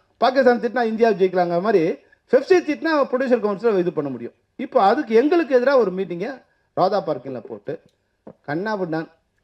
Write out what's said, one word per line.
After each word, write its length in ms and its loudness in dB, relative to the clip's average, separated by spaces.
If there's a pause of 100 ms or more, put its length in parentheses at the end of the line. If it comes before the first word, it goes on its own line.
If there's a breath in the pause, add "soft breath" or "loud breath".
(180)
பாகிஸ்தான் 420 2
திட்டினா 240 -2
இந்தியாவை 420 2
ஜெயிக்கலாங்கிற 360 0
மாதிரி 440 0 (260 soft breath)
பெப்சி 280 4
திட்டினா 440 -2
ப்ரொடியூசர் 360 0
கவுன்சில் 380 -2
இது 160 -2
பண்ண 160 -4
முடியும். 240 -12 (220)
இப்போ 260 -2
அதுக்கு 340 2
எங்களுக்கு 440 4
எதிரா 160 2
ஒரு 160 2
மீட்டிங்கை 500 -8 (320)
ராதா 340 0
பார்க்கிங்ல 320 -6
போட்டு, 420 -12 (600)
கண்ணா 360 -6
பின்னான், 340 -6 (320)